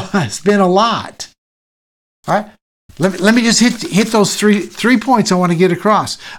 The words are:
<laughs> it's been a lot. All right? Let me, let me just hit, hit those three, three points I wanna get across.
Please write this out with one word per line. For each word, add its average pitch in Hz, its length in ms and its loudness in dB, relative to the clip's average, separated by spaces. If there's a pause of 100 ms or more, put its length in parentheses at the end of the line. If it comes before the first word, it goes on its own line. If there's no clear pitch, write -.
<laughs> - 80 -6
it's 151 260 -4
been 202 180 2
a 190 80 2
lot. 196 600 -2 (960)
All 185 140 -2
right? 214 100 -16 (460)
Let 185 140 0
me, - 80 -10
let 208 160 2
me 240 80 2
just 226 160 2
hit, 240 240 2
hit 208 240 0
those 214 280 0
three, 208 260 2
three 226 360 -2
points 226 340 0
I 185 40 2
wanna 180 180 0
get 175 180 2
across. 175 460 -2 (220)